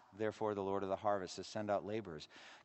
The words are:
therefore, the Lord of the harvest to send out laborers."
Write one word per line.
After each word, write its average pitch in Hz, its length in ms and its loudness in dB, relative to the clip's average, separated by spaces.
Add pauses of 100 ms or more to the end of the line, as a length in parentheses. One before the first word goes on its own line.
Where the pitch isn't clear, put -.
(160)
therefore, 107 380 2
the 101 80 2
Lord 98 220 2
of 95 40 -2
the 95 80 4
harvest 101 400 0
to 92 80 -6
send 107 260 -2
out 95 140 4
laborers." 95 440 -4 (360)